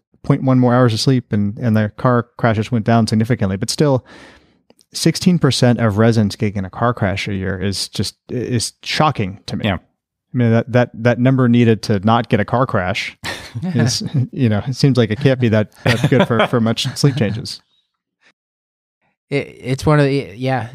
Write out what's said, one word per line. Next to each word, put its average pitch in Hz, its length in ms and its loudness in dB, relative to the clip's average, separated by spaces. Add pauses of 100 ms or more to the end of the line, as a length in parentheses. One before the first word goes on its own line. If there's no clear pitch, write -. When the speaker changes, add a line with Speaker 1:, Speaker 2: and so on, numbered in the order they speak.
(220)
Speaker 1:
point 139 220 0
one 131 160 4
more 123 140 4
hours 123 200 4
of 110 60 -4
sleep," 127 320 0
and, 101 260 -2
and 117 180 0
the 107 200 0
car 123 320 0 (100)
crashes 110 340 0
went 110 140 -2
down 117 220 4
significantly. 110 480 0
But 107 140 -6
still, 139 340 0 (880)
sixteen 170 460 0
percent 123 400 2
of 107 200 0
residents 110 360 2
getting 104 240 -4
in 95 60 -6
a 92 60 -12
car 120 220 -2
crash 98 360 -4
a 104 60 -4
year 95 240 -4
is 95 300 -4
just, - 280 -6 (120)
is 120 440 -4 (100)
shocking 117 640 -6
to 110 100 -10
me. - 100 -6
Speaker 2:
Yeah. 98 80 0 (600)
Speaker 1:
I - 20 -2
mean, 117 140 2
that, 113 220 0
that, 123 220 2
that 117 240 0
number 127 280 2
needed 117 380 4
to 104 160 0
not 113 300 0
get 110 100 2
a 101 40 0
car 123 220 -2
crash 95 520 -4 (220)
Speaker 3:
<laughs> - 220 -12
Speaker 1:
is, 135 400 0 (300)
you 139 160 0
know, 104 180 0
it 131 80 -6
seems 135 220 2
like 113 140 0
it 107 80 -4
can't 131 200 2
be 123 120 2
that, 107 220 0 (120)
that 120 240 0
good 143 180 2
for, 117 200 0
for 127 120 0
much 113 260 0 (120)
sleep 143 200 0
changes. 110 440 -4 (1700)
Speaker 3:
It, 139 320 -6
it's 131 240 -6
one 151 160 4
of 143 60 4
the, 135 280 -2
yeah, 123 400 -4